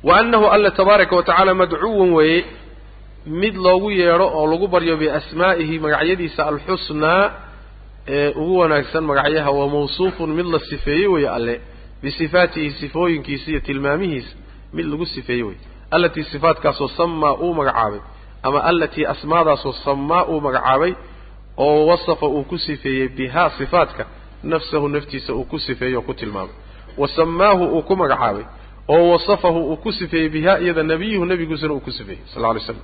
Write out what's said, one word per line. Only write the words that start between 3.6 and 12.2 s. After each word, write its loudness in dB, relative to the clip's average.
yeedho 4
oo 2
lagu 0
baryo 2
biasmaa'ihi 0
magacyadiisa -2
alxusnaa 0
ee 0
ugu 0
wanaagsan 2
magacyaha, 0
wa 0
mawsuufun -2
mid -2
la 0
sifeeyey -2
weeye 2
alle, -4
bisifaatihi 0